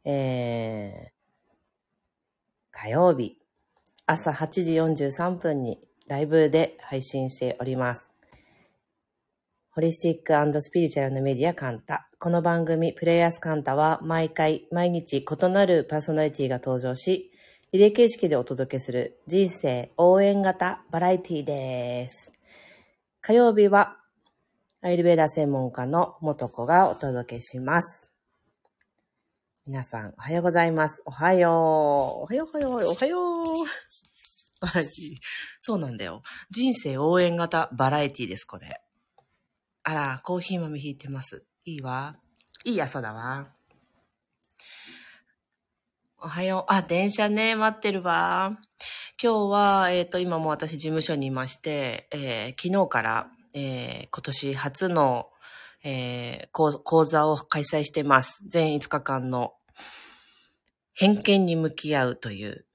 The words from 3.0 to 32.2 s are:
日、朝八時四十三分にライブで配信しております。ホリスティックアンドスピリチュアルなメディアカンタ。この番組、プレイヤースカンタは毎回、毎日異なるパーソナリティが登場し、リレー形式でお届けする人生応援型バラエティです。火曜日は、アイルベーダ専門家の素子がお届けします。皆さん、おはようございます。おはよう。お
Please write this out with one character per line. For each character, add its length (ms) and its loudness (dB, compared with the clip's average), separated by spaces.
日、 220 -6
朝 280 0
八 300 -2
時 120 0
四 180 2
十 160 -2
三 300 -4
分 240 -2
に 160 -6
ラ 120 -4
イ 80 0
ブ 240 4
で 300 2
配 200 -6
信 300 -2
し 80 -6
て 200 -2
お 40 -6
り 120 -4
ま 200 -2
す。 180 -10
ホ 100 -2
リ 100 4
ス 80 -2
テ 120 2
ィ 100 -4
ッ 20 -20
ク 140 4
ア 60 4
ン 80 2
ド 100 0
ス 100 -8
ピ 100 2
リ 100 2
チ 80 -2
ュ 60 0
ア 20 -
ル 40 -4
な 100 -2
メ 120 0
デ 140 0
ィ 20 2
ア 60 -4
カ 160 -6
ン 80 -10
タ。 280 -8
こ 100 -2
の 140 2
番 200 2
組、 300 0
プ 120 -8
レ 100 4
イ 20 6
ヤ 120 6
ー 20 0
ス 80 -4
カ 160 -2
ン 80 -4
タ 120 0
は 280 2
毎 260 0
回、 420 0
毎 200 0
日 340 -4
異 240 0
な 160 4
る 240 4
パ 60 -4
ー 60 0
ソ 120 -2
ナ 120 2
リ 60 0
テ 140 -2
ィ 40 -2
が 100 -2
登 200 -2
場 140 -4
し、 380 -2
リ 60 4
レ 80 10
ー 40 8
形 180 6
式 200 2
で 60 4
お 80 2
届 300 -4
け 60 -4
す 120 -8
る 340 -4
人 240 2
生 480 -4
応 240 6
援 220 4
型 480 -2
バ 80 -2
ラ 100 2
エ 80 4
テ 160 -8
ィ 100 -4
で 680 -6
す。 220 -8
火 120 2
曜 220 8
日 140 6
は、 280 4
ア 80 0
イ 60 2
ル 60 2
ベ 100 6
ー 20 8
ダ 120 6
専 240 0
門 200 -2
家 160 -6
の 340 0
素 280 -4
子 180 -8
が 200 6
お 60 -2
届 440 -6
け 40 -8
し 180 -8
ま 220 2
す。 300 -2
皆 180 -8
さ 220 -8
ん、 120 -16
お 40 -20
は 100 -8
よ 100 2
う 20 -4
ご 80 4
ざ 160 4
い 40 2
ま 160 2
す。 180 -6
お 60 -12
は 220 4
よ 160 6
う。 20 6
お 760 2